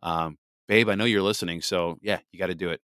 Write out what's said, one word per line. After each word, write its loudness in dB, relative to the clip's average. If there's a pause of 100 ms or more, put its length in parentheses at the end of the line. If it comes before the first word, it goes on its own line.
um, -2 (300)
babe, 4
I 2
know 0
you're 4
listening. -2
So -2
yeah, -2 (140)
you -10
gotta -2
do -4
it. -6